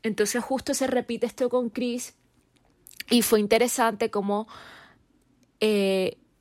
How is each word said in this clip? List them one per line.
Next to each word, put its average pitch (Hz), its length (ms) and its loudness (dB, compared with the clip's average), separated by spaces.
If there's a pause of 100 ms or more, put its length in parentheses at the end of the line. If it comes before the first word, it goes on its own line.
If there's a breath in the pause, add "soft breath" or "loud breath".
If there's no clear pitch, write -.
Entonces 214 420 -2
justo 262 300 -4
se 262 140 0
repite 240 360 -2
esto - 240 -2
con 240 220 0
Chris 240 460 -6 (920)
y 240 140 4
fue 214 180 4
interesante 226 720 2
como... 202 360 -2 (1120 loud breath)
Eh, 196 580 0 (220)